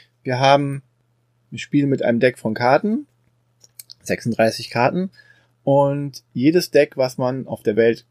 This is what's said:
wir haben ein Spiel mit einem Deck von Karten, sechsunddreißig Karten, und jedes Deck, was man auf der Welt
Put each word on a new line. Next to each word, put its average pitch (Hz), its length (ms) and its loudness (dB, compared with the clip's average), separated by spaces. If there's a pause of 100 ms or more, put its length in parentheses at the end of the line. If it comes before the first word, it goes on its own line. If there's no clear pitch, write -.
(240)
wir 127 160 -4
haben 139 420 2 (680)
ein 127 80 -14
Spiel 143 260 0
mit 135 160 0
einem 117 200 0
Deck 127 180 0
von 110 160 -6
Karten, 202 500 0 (960)
sechsunddreißig 113 720 -4
Karten, 175 400 -2 (540)
und 143 580 0 (100)
jedes 160 380 0
Deck, 147 260 2
was 127 200 -2
man 127 300 -4
auf - 160 -12
der 107 140 -2
Welt 113 340 2